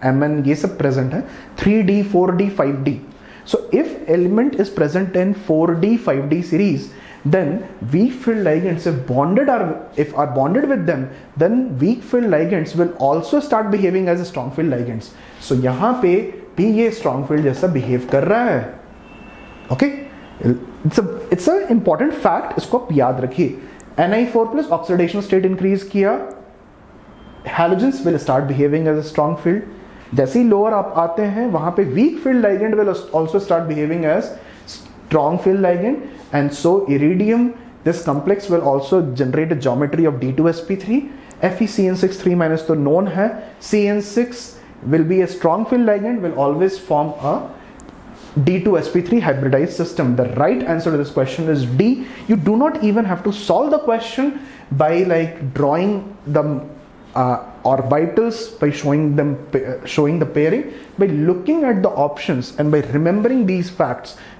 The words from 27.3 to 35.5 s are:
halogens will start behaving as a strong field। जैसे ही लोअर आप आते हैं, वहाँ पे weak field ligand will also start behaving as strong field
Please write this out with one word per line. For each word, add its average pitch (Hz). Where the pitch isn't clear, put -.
halogens 190
will 165
start 139
behaving 147
as 151
a 151
strong 156
field। 180
जैसे 131
ही 247
लोअर 214
आप 196
आते 170
हैं, 208
वहाँ 160
पे 202
weak 254
field 254
ligand 208
will 208
also 160
start 170
behaving 156
as 220
strong -
field 196